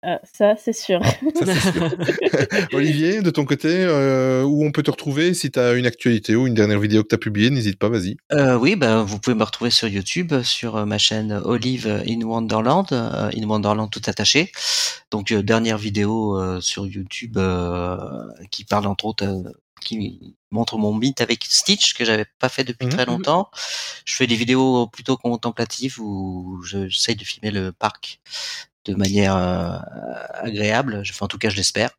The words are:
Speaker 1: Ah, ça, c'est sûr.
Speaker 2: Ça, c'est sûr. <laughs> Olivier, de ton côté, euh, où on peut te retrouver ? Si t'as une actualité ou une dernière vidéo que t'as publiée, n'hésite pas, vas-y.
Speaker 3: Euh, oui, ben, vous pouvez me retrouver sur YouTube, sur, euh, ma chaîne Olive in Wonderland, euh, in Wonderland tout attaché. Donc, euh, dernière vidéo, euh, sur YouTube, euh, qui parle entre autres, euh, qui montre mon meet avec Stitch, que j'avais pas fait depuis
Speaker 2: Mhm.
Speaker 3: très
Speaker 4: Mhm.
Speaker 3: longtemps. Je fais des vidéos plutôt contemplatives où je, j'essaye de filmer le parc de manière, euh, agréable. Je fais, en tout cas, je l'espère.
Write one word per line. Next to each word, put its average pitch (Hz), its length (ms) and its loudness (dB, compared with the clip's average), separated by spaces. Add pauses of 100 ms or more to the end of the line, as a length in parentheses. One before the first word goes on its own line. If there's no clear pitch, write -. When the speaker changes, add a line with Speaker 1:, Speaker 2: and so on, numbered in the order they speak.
Speaker 1:
Ah, 180 160 -4 (120)
ça, 214 240 4
c'est 226 160 -4
sûr. 185 320 0
Speaker 2:
Ça, 302 400 0
c'est 180 280 2
sûr. 170 960 0
<laughs> - 20 -6
Olivier, 156 480 2
de 175 100 2
ton 147 140 0
côté, 143 240 0 (160)
euh, 135 600 4
où 147 200 2
on 151 60 2
peut 147 140 -2
te 147 80 2
retrouver ? 156 420 0
Si 151 160 -2
t'as 123 260 4
une 123 100 2
actualité 113 500 2
ou 131 100 4
une 120 80 2
dernière 107 240 6
vidéo 107 240 4
que - 60 -2
t'as 117 80 4
publiée, 107 340 2
n'hésite 107 300 0
pas, 104 80 2
vas-y. 104 280 0 (160)
Speaker 3:
Euh, 135 240 4
oui, 147 200 4
ben, 113 260 4
vous 104 160 -2
pouvez 123 160 0
me 107 80 2
retrouver 117 280 -2
sur 113 180 2
YouTube, 107 440 -2 (100)
sur, 117 340 -2
euh, 104 80 0
ma 104 140 0
chaîne 107 340 0 (120)
Olive 117 440 0 (200)
in 113 140 -2
Wonderland, 113 680 2
euh, 113 440 -2
in 110 120 -4
Wonderland 107 420 0
tout 107 160 -8
attaché. 110 460 0 (580)
Donc, 107 220 -2
euh, 101 100 2
dernière 113 360 2
vidéo, 104 600 0
euh, 92 220 -2
sur 98 260 -4
YouTube, 101 500 -8
euh, 90 600 -2 (560)
qui - 120 -10
parle 101 220 0
entre 101 200 -4
autres, 110 200 -4
euh, 95 160 -4 (420)
qui 87 520 -8 (160)
montre 113 260 -2
mon 107 160 2
meet 127 260 0
avec 113 240 0
Stitch, - 500 2
que 123 100 -2
j'avais 107 220 2 (120)
pas 127 100 0
fait - 140 -2
depuis 127 240 -4
Speaker 2:
Mhm. 123 60 0
Speaker 3:
très 127 140 2
Speaker 4:
Mhm. 123 80 -2
Speaker 3:
longtemps. 170 360 0 (540)
Je - 100 -6
fais 127 140 0
des 117 80 2
vidéos 123 500 2
plutôt 127 300 -4
contemplatives 120 840 -4
où 92 600 -6
je, 98 240 -6
j'essaye 110 300 -2
de 101 80 -14
filmer - 260 -6
le 95 220 -4
parc - 480 -6 (640)
de 98 100 -4
manière, 98 420 2
euh, 90 400 -2 (680)
agréable. 107 640 0
Je - 80 -6
fais, - 100 -8
en 98 60 -4
tout - 80 -8
cas, 107 140 0
je 92 60 -4
l'espère. 110 420 0